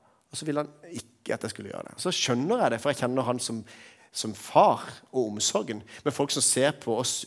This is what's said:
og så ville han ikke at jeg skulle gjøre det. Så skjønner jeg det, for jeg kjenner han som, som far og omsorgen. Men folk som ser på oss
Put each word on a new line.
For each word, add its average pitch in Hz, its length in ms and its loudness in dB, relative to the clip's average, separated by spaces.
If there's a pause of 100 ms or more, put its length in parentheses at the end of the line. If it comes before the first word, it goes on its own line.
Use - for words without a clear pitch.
(320)
og - 60 -8
så 156 100 -6
ville 147 160 0
han 170 320 -18
ikke - 400 -8
at - 80 -8
jeg - 80 -4
skulle - 200 -12
gjøre - 180 -10
det. - 100 -20
Så 180 160 -2
skjønner 165 480 2
jeg 123 80 4
det, 113 80 -2
for 143 120 0
jeg - 100 -2
kjenner 127 260 0
han 123 140 0
som, 113 180 -6 (520)
som 110 240 -6
far 165 500 4 (260)
og 127 220 2
omsorgen. 107 480 -2 (220)
Men 143 120 0
folk 143 160 0
som 135 120 2
ser 135 360 4
på 113 160 0
oss - 300 -2